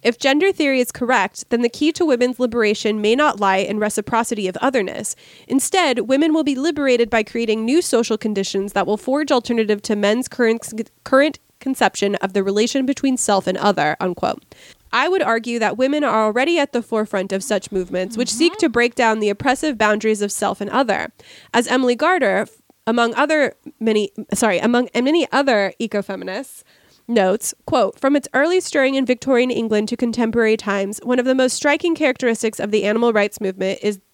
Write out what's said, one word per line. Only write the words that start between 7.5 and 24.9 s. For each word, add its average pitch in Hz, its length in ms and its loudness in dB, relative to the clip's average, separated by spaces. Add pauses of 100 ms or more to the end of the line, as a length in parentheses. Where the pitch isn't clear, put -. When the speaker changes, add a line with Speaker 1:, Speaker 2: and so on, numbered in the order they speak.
Speaker 1:
new 285 160 2
social 226 360 0
conditions 196 560 -4
that 196 120 0
will 214 120 -2
forge 285 340 -2
alternative 226 500 0
to 220 140 -2
men's 208 320 0
current, 226 640 -2 (120)
current 285 360 2 (200)
conception 202 560 0
of 190 180 -4
the 196 100 0
relation 214 420 0
between 269 320 -2
self 202 300 0
and 185 100 -2
other,' 151 420 0
unquote. - 440 -4 (500)
I 262 160 2
would 370 140 2
argue 233 360 -2
that 208 180 0
women 277 260 2
are 220 220 2
already 262 340 0
at 285 120 0
the 240 120 -2
forefront 214 500 -4
of 190 100 -4
such - 280 -4
movements, 185 440 -4
which 233 160 -2
seek 320 220 2
Speaker 2:
Mm-hmm. 427 60 -12
Speaker 1:
to 339 100 2
break 240 260 0
down 220 240 2
the 208 100 0
oppressive 262 480 -2
boundaries 214 440 0
of 208 100 -4
self 196 300 -4
and 202 80 -6
other. 233 420 -2 (420)
As 240 140 2
Emily 247 280 2
Gardner, 254 480 2
f-, - 180 -14 (240)
among 233 300 0
other 285 400 0 (240)
many, 214 320 0 (240)
sorry, 202 240 2
among 240 340 2